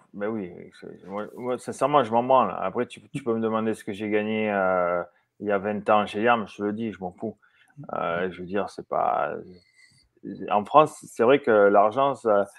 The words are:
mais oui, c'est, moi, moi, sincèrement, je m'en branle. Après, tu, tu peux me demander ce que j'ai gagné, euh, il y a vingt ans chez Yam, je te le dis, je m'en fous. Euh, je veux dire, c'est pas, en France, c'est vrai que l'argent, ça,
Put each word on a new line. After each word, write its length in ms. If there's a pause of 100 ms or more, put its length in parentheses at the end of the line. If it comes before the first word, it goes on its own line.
(140)
mais 140
oui, 240 (280)
c'est, 260
moi, 300
moi, 220
sincèrement, 460
je 80
m'en 120
branle. 360
Après, 260
tu, 240
tu 140
peux 100
me 80
demander 320
ce 100
que 100
j'ai 160
gagné, 420
euh, 500 (380)
il 80
y 40
a 60
vingt 320
ans 160
chez 160
Yam, 260
je 100
te 60
le 100
dis, 200
je 60
m'en 120
fous. 260 (560)
Euh, 380
je 80
veux 80
dire, 220
c'est 180
pas, 460 (1200)
en 120
France, 340 (120)
c'est 140
vrai 180
que 100
l'argent, 640
ça, 320 (120)